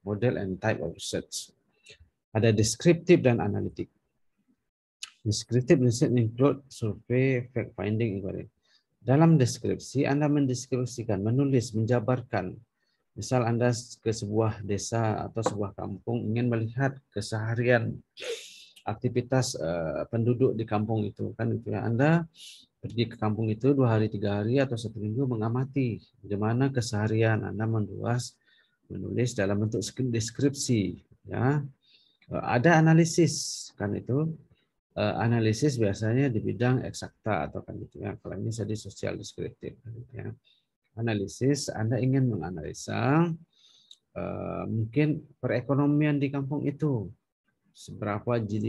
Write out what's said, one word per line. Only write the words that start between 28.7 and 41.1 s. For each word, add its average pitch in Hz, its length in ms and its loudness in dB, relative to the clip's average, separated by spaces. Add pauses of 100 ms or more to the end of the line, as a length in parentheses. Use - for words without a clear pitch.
menulis 98 400 -2
dalam 101 320 0
bentuk 110 160 0
skri-, 127 320 -4
deskripsi, 117 880 0 (320)
ya. 135 320 0 (680)
Eh, - 140 -4
ada 123 340 6
analisis, 160 920 4 (100)
kan 104 160 -2
itu. 131 320 -2 (680)
Eh, 104 280 0
analisis 117 560 2
biasanya 110 520 2
di 107 120 0
bidang 110 400 2
eksakta 85 640 -4
atau - 160 -10
kan - 160 -12
gitu - 240 -12
ya. 101 160 -6
Kalau 87 160 -10
ini 107 160 -6
saya 110 160 -6
di 110 80 -4
sosial 101 400 -8
deskriptif, - 640 -12
kan 113 140 -14
gitu 117 240 -16
ya. 101 80 -10 (680)
Analisis, 113 720 0